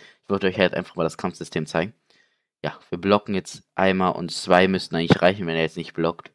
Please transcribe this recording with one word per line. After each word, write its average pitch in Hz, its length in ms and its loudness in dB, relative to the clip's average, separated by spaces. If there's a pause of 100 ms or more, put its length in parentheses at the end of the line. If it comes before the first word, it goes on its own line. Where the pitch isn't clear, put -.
(220)
Ich - 60 -14
wollte 98 180 0
euch 92 120 0
halt - 160 0
einfach - 220 -8
mal 85 80 -2
das 80 140 -6
Kampfsystem 85 480 -6
zeigen. 85 280 -4 (680)
Ja, - 160 -8 (120)
wir 90 80 -6
blocken 101 360 2
jetzt - 280 -8 (120)
einmal 95 380 2
und 85 180 -8
zwei 92 380 4
müssten 92 280 -2
eigentlich 85 260 2
reichen, 95 240 2
wenn 82 100 -4
er 82 60 2
jetzt 80 160 -2
nicht 80 160 -12
blockt. 82 400 -4